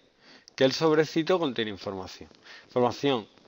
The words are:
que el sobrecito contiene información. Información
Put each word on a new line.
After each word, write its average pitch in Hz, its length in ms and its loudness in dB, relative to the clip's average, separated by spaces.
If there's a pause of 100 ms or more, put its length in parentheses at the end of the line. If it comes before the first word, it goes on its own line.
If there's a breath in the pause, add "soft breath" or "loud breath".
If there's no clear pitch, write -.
(540 loud breath)
que 135 100 2
el 135 80 4
sobrecito 160 680 2
contiene 117 320 -4
información. 95 580 -12 (380 loud breath)
Información 123 600 0 (220)